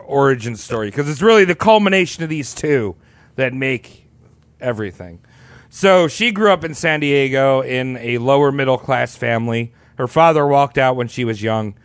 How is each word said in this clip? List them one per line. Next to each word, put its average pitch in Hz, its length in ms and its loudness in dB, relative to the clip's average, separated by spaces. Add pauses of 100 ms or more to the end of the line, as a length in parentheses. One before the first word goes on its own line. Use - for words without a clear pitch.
origin 131 500 0
story, 107 340 -6
'cause 143 180 -4
it's 147 140 -6
really 220 220 6
the 175 100 2
culmination 190 680 2
of 165 80 -6
these 151 240 -6
two 127 420 -2 (400)
that 131 180 -2
make 131 540 -8 (520)
everything. 101 580 -8 (520)
So 185 380 4
she 233 220 -2
grew 208 200 2
up 165 140 0
in 160 100 -8
San 156 260 -2
Diego 135 600 2
in 127 400 -4
a 120 180 -4
lower 139 340 2
middle 131 260 0
class 123 380 -4
family. 117 560 -4 (240)
Her 127 120 -4
father 160 380 4
walked 139 320 2
out 127 180 2
when 120 120 -4
she 123 160 -6
was 107 180 -4
young. 110 320 -2 (100)